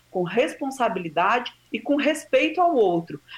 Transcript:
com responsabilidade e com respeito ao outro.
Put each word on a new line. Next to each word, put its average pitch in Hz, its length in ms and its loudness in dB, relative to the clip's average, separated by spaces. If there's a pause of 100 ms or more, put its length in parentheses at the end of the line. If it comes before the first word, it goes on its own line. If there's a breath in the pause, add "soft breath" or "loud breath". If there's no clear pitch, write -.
(100)
com 185 120 -4
responsabilidade 208 1300 -2 (200)
e 220 80 -6
com 285 160 0
respeito 311 640 0
ao 339 140 4
outro. 170 460 0 (180 loud breath)